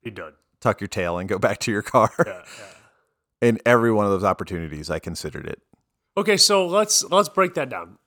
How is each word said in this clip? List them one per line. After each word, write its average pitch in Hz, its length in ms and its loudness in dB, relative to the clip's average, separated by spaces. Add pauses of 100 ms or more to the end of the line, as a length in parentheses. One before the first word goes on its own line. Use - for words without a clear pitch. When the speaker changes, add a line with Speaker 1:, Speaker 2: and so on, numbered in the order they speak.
Speaker 1:
Be 117 80 -12
done. 87 220 -14 (260)
Speaker 2:
tuck 107 220 0
your 101 60 -10
tail 87 300 -4
and 92 120 -6
go 95 100 -2
<laughs> - 0 -
back 104 200 0
to - 120 -4
your 104 100 -2
car. 107 300 2 (140)
Speaker 1:
Yeah, 92 160 -14 (160)
yeah. - 80 -18 (840)
Speaker 2:
In 113 160 0
every 117 260 4
one 104 140 2
of 101 60 2
those 95 120 0
opportunities, 82 640 -4
I 82 100 -4
considered 78 480 -10
it. - 140 -12 (560)
Speaker 1:
Okay, 208 200 0
so 196 300 4
let's, 202 380 2
let's 175 240 2
break 185 240 0
that 139 160 -4
down. 90 380 -12